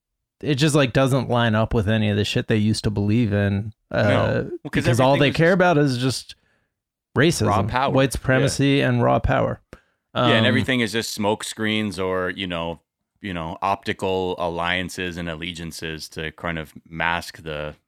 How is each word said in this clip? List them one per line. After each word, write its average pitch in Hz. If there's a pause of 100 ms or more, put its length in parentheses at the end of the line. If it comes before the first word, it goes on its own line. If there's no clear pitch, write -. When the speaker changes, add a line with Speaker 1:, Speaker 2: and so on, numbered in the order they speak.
(400)
Speaker 1:
it 147
just, 147
like, 135
doesn't 135
line 117
up 110
with 104
any 107
of 104
the 104
shit -
they 113
used 107
to 113
believe 104
in, 101 (180)
Speaker 2:
No. -
Speaker 1:
uh, 117
Speaker 2:
Well, -
'cause - (340)
Speaker 1:
because 123
all 131
Speaker 2:
everything 135
Speaker 1:
they 143
Speaker 2:
was -
Speaker 1:
care 160
Speaker 2:
just 196
Speaker 1:
about 180
is 139
just - (840)
racism, 139
Speaker 2:
raw 104
power. 127
Speaker 1:
white 131
Speaker 2:
Yeah. -
Speaker 1:
supremacy, 139
and 123
raw 127
power. 123 (540)
Speaker 2:
Yeah, 123
and 117
Speaker 1:
Um, 113
Speaker 2:
everything 127
is 107
just 110
smoke 104
screens 107
or, 92
you 95
know, 85 (400)
you 101
know, 82
optical 95
alliances 87
and 85
allegiances 80
to 78
kind 85
of 76 (160)
mask 85
the 76 (140)